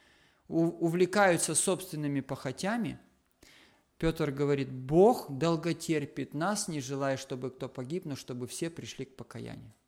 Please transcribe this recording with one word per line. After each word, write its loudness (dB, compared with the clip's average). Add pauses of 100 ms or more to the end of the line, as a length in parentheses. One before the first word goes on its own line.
(480)
у-, 2
увлекаются 4
собственными 0
похотями, -4 (1000)
Пётр 0
говорит, 0
"Бог 6
долготерпит -2
нас, -2
не -4
желая, -2
чтобы -6
кто -10
погиб, -8
но -6
чтобы -8
все -6
пришли -12
к -20
покаянию". -14 (160)